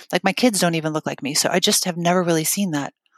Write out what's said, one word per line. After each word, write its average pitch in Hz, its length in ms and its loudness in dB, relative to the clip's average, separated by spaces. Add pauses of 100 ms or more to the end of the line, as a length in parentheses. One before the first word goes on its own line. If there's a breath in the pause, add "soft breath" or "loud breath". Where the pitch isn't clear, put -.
(120 loud breath)
Like, 180 120 0
my 190 80 2
kids 220 280 2
don't 170 160 2
even 156 160 -2
look 151 140 -2
like 143 160 -6
me, 139 120 -4
so - 160 2
I 180 100 2
just - 240 2
have 175 120 -4
never 175 280 2
really 165 200 2
seen 190 280 -2
that. 143 200 -4 (260 loud breath)